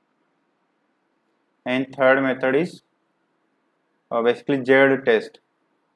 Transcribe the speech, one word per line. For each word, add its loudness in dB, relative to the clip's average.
and -6
third 2
method -2
is, -4
uh, -4
basically -2
Z 2
test, -2